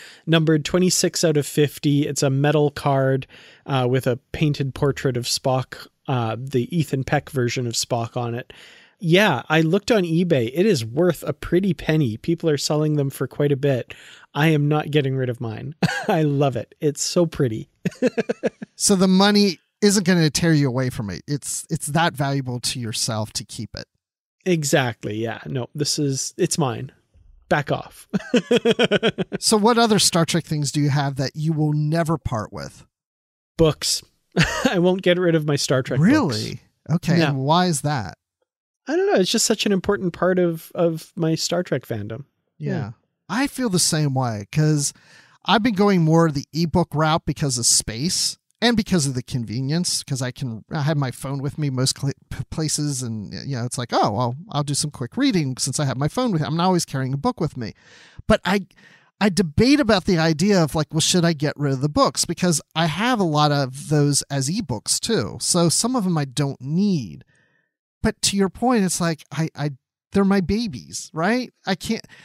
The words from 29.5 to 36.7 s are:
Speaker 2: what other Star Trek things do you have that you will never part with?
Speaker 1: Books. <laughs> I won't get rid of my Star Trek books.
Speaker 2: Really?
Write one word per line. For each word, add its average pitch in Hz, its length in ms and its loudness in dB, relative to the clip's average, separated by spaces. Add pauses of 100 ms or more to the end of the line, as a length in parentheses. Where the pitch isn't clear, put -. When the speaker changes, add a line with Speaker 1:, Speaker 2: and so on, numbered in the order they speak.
Speaker 2:
what 220 220 4
other 220 200 4
Star 170 280 2
Trek 165 180 0
things 147 280 -2
do 151 80 -2
you 147 100 4
have 139 260 0
that 131 180 -4
you 156 180 -2
will 151 200 2
never 151 460 0
part 107 340 -6
with? 71 320 -12 (720)
Speaker 1:
Books. - 440 0 (340)
<laughs> - 340 -2
I 208 80 0
won't 185 240 2
get 175 160 2
rid 175 160 2
of 156 120 0
my 147 100 0
Star 131 260 -2
Trek 127 160 -4
books. 165 120 4
Speaker 2:
Really? 117 500 0 (300)